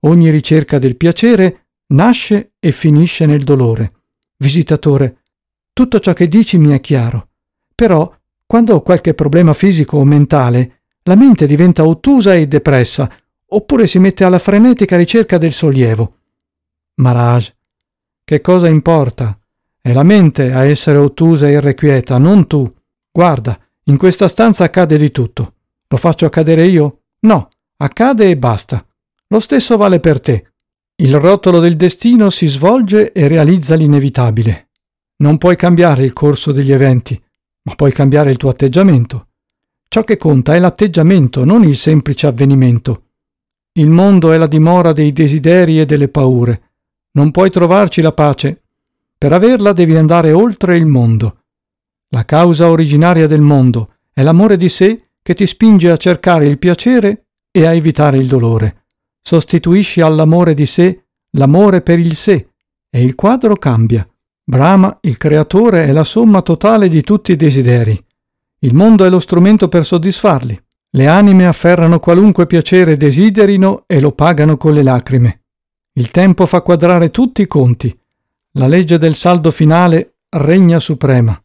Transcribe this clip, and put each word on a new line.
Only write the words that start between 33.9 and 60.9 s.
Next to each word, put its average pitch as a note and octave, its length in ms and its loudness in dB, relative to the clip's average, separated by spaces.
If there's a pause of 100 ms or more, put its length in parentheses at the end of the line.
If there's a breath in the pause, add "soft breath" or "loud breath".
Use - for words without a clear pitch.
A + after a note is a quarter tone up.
Non D3 220 0
puoi F3+ 180 0
cambiare E3+ 480 0
il C3 80 -2
corso D3 400 -2
degli C3+ 200 -2
eventi, B2+ 480 -2 (420)
ma - 120 -14
puoi C#3+ 160 0
cambiare C#3+ 400 0
il C3 60 -2
tuo C3+ 140 -4
atteggiamento. C3+ 800 -2 (640)
Ciò A3 120 -2
che A3 120 -2
conta D3 380 0
è F3 60 2
l'atteggiamento, E3+ 840 0
non G#3 200 2
il D3+ 100 0
semplice D3 540 -2
avvenimento. B2+ 800 -2 (640)
Il D#3 160 0
mondo F3 420 2
è D#3+ 80 2
la E3 80 0
dimora D#3+ 460 0
dei D3+ 200 -2
desideri D#3+ 680 0
e D#3 40 2
delle C#3+ 220 -2
paure. B2+ 680 -2 (400)
Non D3 180 0
puoi F#3 180 0
trovarci F3+ 500 0
la D#3 120 0
pace. D3 500 -4 (560)
Per C#3+ 140 -2
averla G#3 400 0
devi E3+ 240 0
andare D#3+ 340 2
oltre F#3 460 0
il E3+ 100 0
mondo. A2+ 520 -2 (720)
La A#2 140 -4
causa E3+ 460 2
originaria D#3+ 560 2
del D3+ 140 0
mondo B2+ 540 0 (180)
è C#3 100 -4
l'amore F3+ 340 2
di F3 120 0
sé G3+ 400 -2 (120)
che - 140 -6
ti G3+ 100 -2
spinge F#3 460 2
a E3 60 2
cercare E3 500 0
il D3 120 -2
piacere G#3+ 680 -2 (260)
e D#3+ 160 2
a E3 80 0
evitare D3+ 440 0
il C3 100 -2
dolore. A2+ 560 -2 (360)
Sostituisci E3+ 800 -2
all'amore D#3+ 540 2
di C#3+ 120 -2
sé F3+ 400 -2 (240)